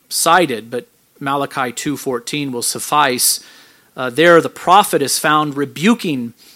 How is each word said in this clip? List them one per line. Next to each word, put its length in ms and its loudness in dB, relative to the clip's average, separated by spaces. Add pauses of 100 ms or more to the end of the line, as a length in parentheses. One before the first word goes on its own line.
cited, 600 0
but 160 -8 (320)
Malachi 540 -4
two 260 -6
fourteen 540 -6
will 100 -8
suffice. 800 0 (560)
Uh, 120 -6
there 320 6
the 80 0
prophet 540 2
is 160 -2
found 380 0
rebuking 760 -2 (240)